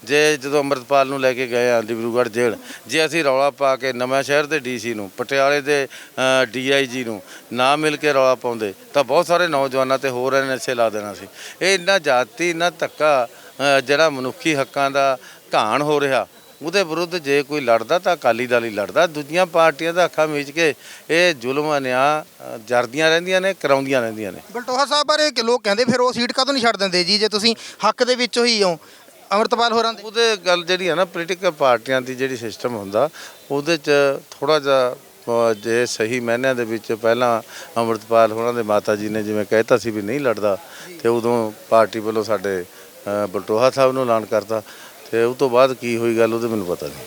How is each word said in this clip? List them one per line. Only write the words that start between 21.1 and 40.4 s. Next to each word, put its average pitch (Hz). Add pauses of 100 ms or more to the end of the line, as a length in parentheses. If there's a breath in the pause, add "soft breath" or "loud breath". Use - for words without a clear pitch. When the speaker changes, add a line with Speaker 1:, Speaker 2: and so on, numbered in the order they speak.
Speaker 1:
ਜ਼ੁਲਮ, 143
ਅਨਿਆਂ, 135
ਅ, 131 (100)
ਜਰਦੀਆਂ 123
ਰਹਿੰਦੀਆਂ 180
ਨੇ, 190
ਕਰਾਉਂਦੀਆਂ 139
ਰਹਿੰਦੀਆਂ 107
ਨੇ। 87 (120)
Speaker 2:
ਬਲਟੋਹਾ 247
ਸਾਹਿਬ 294
ਬਾਰੇ 302
ਕਿ 233
ਲੋਕ 233
ਕਹਿੰਦੇ 208
ਫਿਰ 247
ਉਹ 247
ਸੀਟ 240
ਕਾਹਤੋਂ 262
ਨਹੀਂ 254
ਛੱਡ 226
ਦਿੰਦੇ 185
ਜੀ, 196
ਜੇ 214
ਤੁਸੀਂ 214 (340 loud breath)
ਹੱਕ 247
ਦੇ 247
ਵਿੱਚੋਂ 240
ਹੀ 226
ਹੋ 170 (520 loud breath)
ਅੰਮ੍ਰਿਤਪਾਲ 226
ਹੋਰਾਂ 226
ਦੇ? 208
Speaker 1:
ਉਹਦੇ 220
ਗੱਲ 175
ਜਿਹੜੀ 180
ਆ 156
ਨਾ, 185
ਪੋਲੀਟੀਕਲ 180
ਪਾਰਟੀਆਂ 131
ਦੀ 127
ਜਿਹੜੀ 131
ਸਿਸਟਮ 117
ਹੁੰਦਾ, 104 (420 loud breath)
ਉਹਦੇ 143
'ਚ 147 (400)
ਥੋੜ੍ਹਾ 151
ਜਿਹਾ, 135 (560)
ਅ, -
ਜੇ 113
ਸਹੀ 117
ਮਾਇਨਿਆਂ 120
ਦੇ 120
ਵਿੱਚ 113
ਪਹਿਲਾਂ 117 (360 loud breath)
ਅੰਮ੍ਰਿਤਪਾਲ 113
ਹੋਰਾਂ 117
ਦੇ 120
ਮਾਤਾ 104
ਜੀ 104
ਨੇ 107
ਜਿਵੇਂ 107
ਕਹਿਤਾ 113
ਸੀ 110
ਵੀ 107
ਨਹੀਂ 113
ਲੜਦਾ, 104 (460 loud breath)